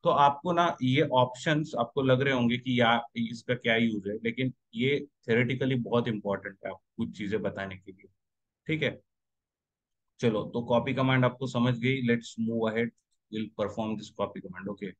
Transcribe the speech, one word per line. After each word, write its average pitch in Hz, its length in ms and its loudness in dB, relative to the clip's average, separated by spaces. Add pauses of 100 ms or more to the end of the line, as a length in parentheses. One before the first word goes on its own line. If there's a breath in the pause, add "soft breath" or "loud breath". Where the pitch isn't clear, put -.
तो 170 60 4
आपको 143 440 4
ना 170 300 2
ये 131 180 2
options 143 760 2
आपको 117 220 -2
लग 131 200 4
रहे 135 120 2
होंगे 120 240 2
कि 123 240 0
या 117 340 4
इसका 117 400 -4
क्या 117 200 0
यूज 107 320 0
है, 104 60 -4
लेकिन 117 400 -4 (220)
ये 139 320 0 (220)
theoretically 127 540 0
बहुत 113 240 0
important 98 580 -4
है 92 60 -6
आपको - 340 -8
कुछ - 120 -12
चीजें 104 240 -4
बताने 95 360 -6
के 95 140 -20
लिए, - 160 -20 (600)
ठीक 156 160 -2
है। - 180 -4 (1200)
चलो, 107 240 0
तो 117 180 -6
copy 120 320 0
command 131 320 4
आपको 127 220 -2
समझ 123 300 0
गई। 127 300 0
Let's 117 420 -2
move 113 220 0
ahead, 117 180 -2 (440)
we'll 107 160 -6 (120)
perform 110 340 -4
this - 160 -12 (100)
copy 95 240 -6
command, 92 220 -12
okay। 101 320 -10